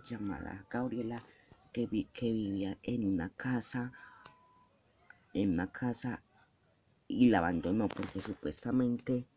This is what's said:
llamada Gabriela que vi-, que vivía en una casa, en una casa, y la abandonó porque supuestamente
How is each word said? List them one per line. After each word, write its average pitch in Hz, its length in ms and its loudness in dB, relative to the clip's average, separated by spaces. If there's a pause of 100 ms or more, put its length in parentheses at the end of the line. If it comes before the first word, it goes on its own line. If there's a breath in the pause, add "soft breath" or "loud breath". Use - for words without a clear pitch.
llamada 101 640 -6
Gabriela 117 520 -4 (520 loud breath)
que 117 140 0
vi-, 104 260 0
que 117 180 0
vivía 98 520 0
en 120 220 -2
una 90 260 2
casa, 127 600 -2 (1400 loud breath)
en 101 180 2
una 90 220 0
casa, 123 500 -4 (880)
y 123 180 6
la 104 120 8
abandonó 87 500 2
porque 95 320 -6
supuestamente 123 1160 0